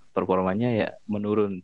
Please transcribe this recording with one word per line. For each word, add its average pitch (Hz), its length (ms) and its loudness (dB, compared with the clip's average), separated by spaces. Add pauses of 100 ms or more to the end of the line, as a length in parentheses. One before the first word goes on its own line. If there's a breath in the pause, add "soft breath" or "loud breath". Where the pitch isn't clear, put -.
(160)
performanya 92 560 2
ya 107 160 0 (240)
menurun, 104 520 0